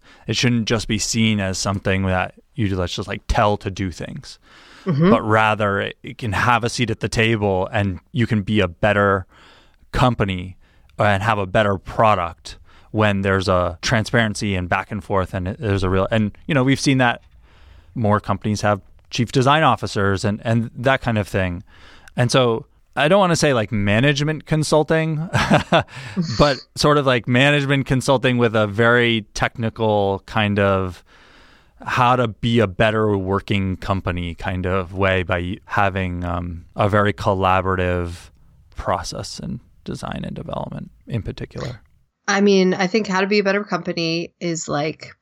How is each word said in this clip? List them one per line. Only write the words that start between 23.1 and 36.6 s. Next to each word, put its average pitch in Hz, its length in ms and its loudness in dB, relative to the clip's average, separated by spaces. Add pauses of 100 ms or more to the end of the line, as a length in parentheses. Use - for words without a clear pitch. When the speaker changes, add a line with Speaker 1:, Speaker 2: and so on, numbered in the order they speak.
Speaker 1:
wanna 175 180 4
say, 143 160 2
like, 110 180 0
management 135 760 0
consulting, 156 680 0
<laughs> 160 1200 -2
but 143 180 4 (180)
sort 147 220 4
of, 143 80 2
like, 123 220 2
management 139 580 2
consulting 131 520 2
with 120 180 2
a 107 120 4
very 117 640 2
technical 107 920 0
kind 104 340 0
of 95 440 0 (800)
how 127 320 2
to 123 120 0
be 117 320 0
a 107 80 4
better 107 500 0
working 95 600 -2
company 87 580 -4
kind 92 320 -4
of 90 260 -2
way 95 300 0
by 90 420 -4
having, 92 580 -2
um, 87 420 -6 (100)